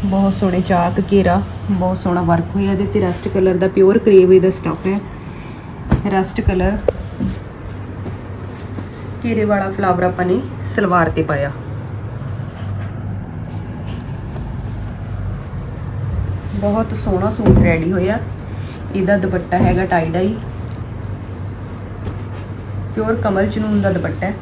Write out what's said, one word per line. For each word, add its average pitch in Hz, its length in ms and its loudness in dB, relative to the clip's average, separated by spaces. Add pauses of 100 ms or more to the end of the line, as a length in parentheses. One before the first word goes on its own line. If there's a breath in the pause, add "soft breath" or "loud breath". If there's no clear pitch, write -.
ਬਹੁਤ 196 300 4
ਸੋਹਣੇ 190 260 2
ਚਾਕ 180 400 2 (120)
ਘੇਰਾ, 196 300 4 (280)
ਬਹੁਤ 185 280 0
ਸੋਹਣਾ 175 240 0
ਵਰਕ 170 220 4 (100)
ਹੋਇਆ 196 180 2
ਇਹਦੇ 196 140 0
'ਤੇ। 208 140 2
ਰਸਟ 180 280 0
ਕਲਰ 190 280 4
ਦਾ 180 120 2
ਪਿਓਰ 196 300 6
ਕਰੇਪ 190 320 8
ਇਹਦਾ 185 200 8
ਸਟੱਫ 165 360 -4
ਹੈ। 196 140 0 (1040 loud breath)
ਰਸਟ 190 340 0
ਕਲਰ 190 360 2 (2500)
ਘੇਰੇ 220 200 2
ਵਾਲਾ 202 260 2
ਫਲਾਵਰ 185 320 2
ਆਪਾਂ 180 220 2
ਨੇ 185 160 2 (260)
ਸਲਵਾਰ 180 440 2
'ਤੇ 160 120 0
ਪਾਇਆ। 143 280 0 (4000)
ਬਹੁਤ 202 400 2 (100)
ਸੋਹਣਾ 196 260 2
ਸੂਟ - 280 6
ਰੈਡੀ 165 340 4
ਹੋਇਆ। 190 260 2 (760 loud breath)
ਇਹਦਾ 196 220 4
ਦੁਪੱਟਾ 180 420 0
ਹੈਗਾ 185 260 4
ਟਾਈ 170 260 2
ਡਾਈ, 185 240 0 (2500)
ਪਿਓਰ 220 200 0
ਕਮਲ 202 360 2
ਚਨੂਨ 214 320 2
ਦਾ 196 100 4
ਦੁਪੱਟਾ 170 340 -2
ਹੈ। 208 160 -2